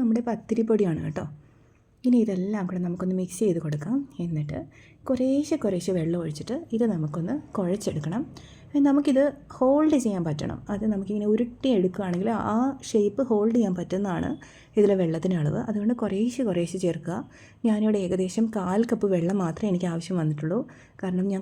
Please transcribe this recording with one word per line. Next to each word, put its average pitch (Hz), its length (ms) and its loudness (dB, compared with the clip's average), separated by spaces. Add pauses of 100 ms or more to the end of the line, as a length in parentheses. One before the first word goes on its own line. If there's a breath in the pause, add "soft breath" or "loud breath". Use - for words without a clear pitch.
നമ്മുടെ 233 260 2
പത്തിരിപ്പൊടിയാണ് 214 760 0
കേട്ടോ. 147 180 -6 (800 soft breath)
ഇനി 247 180 4
ഇതെല്ലാം 196 440 -2
കൂടെ 180 180 -4
നമുക്കൊന്ന് 185 340 -2
മിക്സ് 185 240 -4
ചെയ്ത് 170 200 2
കൊടുക്കാം. 151 340 -4 (260)
എന്നിട്ട് 151 340 -4 (500 loud breath)
കുറേശ്ശെ 269 540 2
കുറേശ്ശെ 190 360 0
വെള്ളം 165 240 0
ഒഴിച്ചിട്ട് 160 340 -6 (180)
ഇത് 226 200 2
നമുക്കൊന്ന് 165 420 -4 (200)
കുഴച്ചെടുക്കണം. 170 680 -2 (600 loud breath)
നമുക്കിത് 277 380 4 (320)
ഹോൾഡ് 294 480 4
ചെയ്യാൻ 196 240 0
പറ്റണം. 151 320 -4 (140)
അത് 202 180 -4
നമുക്കിങ്ങനെ 208 400 -2
ഉരുട്ടിയെടുക്കുകയാണെങ്കിൽ 202 1000 0 (240)
ആ - 0 - (360)
ഷേപ്പ് 208 400 2
ഹോൾഡ് 214 280 2
ചെയ്യാൻ 202 220 2
പറ്റുന്നതാണ് 180 500 -2 (500 loud breath)
ഇതിലെ 202 220 6
വെള്ളത്തിൻ്റെ 170 400 0
അളവ്. 147 180 0 (100)
അതുകൊണ്ട് 208 320 0
കുറേശ്ശെ 220 460 -2
കുറേശ്ശെ 175 360 0
ചേർക്കുക. 170 340 -2 (500 loud breath)
ഞാനിവിടെ 214 380 4
ഏകദേശം 185 400 0 (100)
കാൽ 190 260 0 (100)
കപ്പ് 208 220 0
വെള്ളം 175 300 2
മാത്രമേ 170 280 -2
എനിക്ക് 180 200 0
ആവശ്യം 170 300 -4
വന്നിട്ടുള്ളൂ. 156 360 -2 (440 loud breath)
കാരണം 185 320 -2
ഞാൻ 190 80 -4